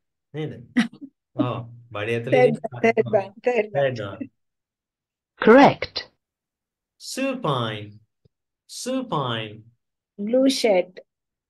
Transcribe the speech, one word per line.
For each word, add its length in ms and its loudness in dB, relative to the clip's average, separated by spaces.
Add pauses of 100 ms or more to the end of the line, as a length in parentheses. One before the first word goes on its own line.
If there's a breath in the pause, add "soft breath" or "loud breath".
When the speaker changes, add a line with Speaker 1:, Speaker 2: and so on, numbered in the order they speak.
(340)
Speaker 1:
නේද? 180 -8 (240)
Speaker 2:
<laughs> 320 -4 (300)
Speaker 1:
ඔව්. 200 -2 (340)
බඩේ 240 -4
ඇතුලේ 220 0
Speaker 2:
Third 100 6
Speaker 1:
ඉන්න 160 -2
Speaker 2:
one, 180 -10
third 240 2
one, 260 -2 (140)
third 200 0
one. 60 -14
Speaker 1:
Third 280 -2
one. 300 -12 (1120)
Speaker 3:
Correct. 640 6 (1000)
Speaker 1:
Supine. 1000 -4 (680)
Supine. 960 -6 (560)
Speaker 2:
Blue 320 2
shirt 500 0 (500)